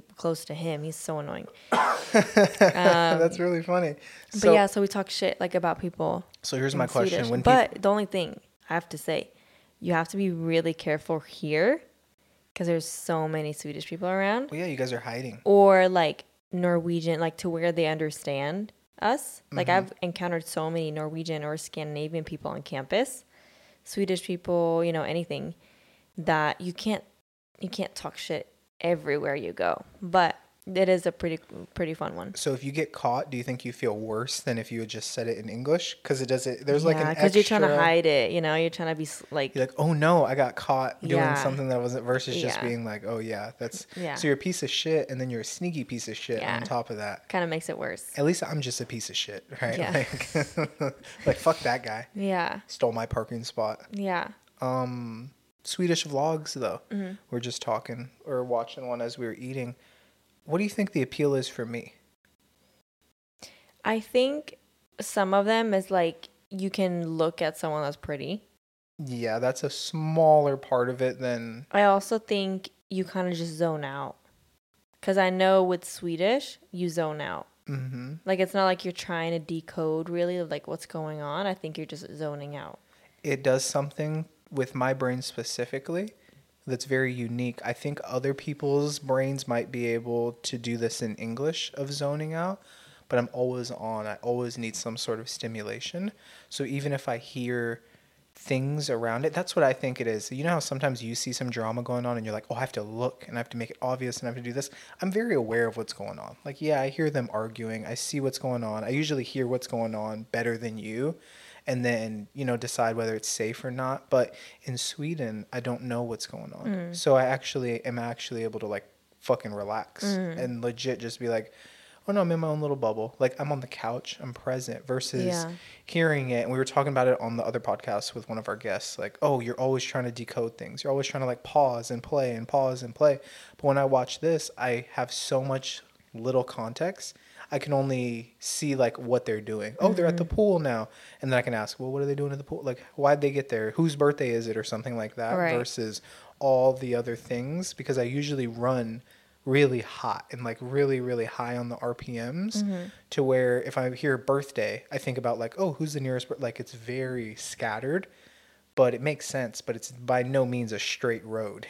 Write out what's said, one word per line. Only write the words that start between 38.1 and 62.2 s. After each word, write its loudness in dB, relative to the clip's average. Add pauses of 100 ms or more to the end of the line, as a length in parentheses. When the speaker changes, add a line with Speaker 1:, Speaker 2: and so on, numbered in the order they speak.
Speaker 1:
you 2
know? 2
You're 4
trying -4
to 0
be -4
s-, -10
like 0
Speaker 2:
You're 4
like, -8
"Oh, 6
no, 8
I 2
got 4
caught 0
doing 0 (100)
Speaker 1:
Yeah. 4
Speaker 2:
something 0
that 4
I 2
wasn't," -2
versus 0
just 0
Speaker 1:
Yeah. -2
Speaker 2:
being -2
like, -6
"Oh, -2
yeah, -4
that's," -8
Speaker 1:
Yeah. -6
Speaker 2:
so -2
you're 6
a -8
piece -4
of -4
shit, 0
and -6
then -4
you're -4
a -8
sneaky -4
piece -8
of -8
shit -4
Speaker 1:
Yeah. -2
Speaker 2:
on -4
top -4
of -8
that. -8
Speaker 1:
Kinda 0
makes -4
it -6
worse. -6 (100)
Speaker 2:
At 2
least 2
I'm -4
just -4
a -4
piece -8
of -6
shit, -6 (180)
right? 0
Speaker 1:
Yeah. -2
Speaker 2:
Like, -2 (140)
<laughs> -10
like, 4
fuck 2
that 0
guy. -8
Speaker 1:
Yeah. -2
Speaker 2:
Stole 2
my -2
parking -4
spot. -4
Speaker 1:
Yeah. -2 (340)
Speaker 2:
Um, -4 (320)
Swedish 0
vlogs, 0
though. -4 (100)
Speaker 1:
Mm-hmm. -4 (180)
Speaker 2:
We're -2
just -6
talking -4 (120)
or -2
watching -2
one -4
as -6
we -6
were -4
eating. -8 (720)
What -2
do 2
you 0
think -2
the 2
appeal 2
is 0
for -8
me? -10 (1900)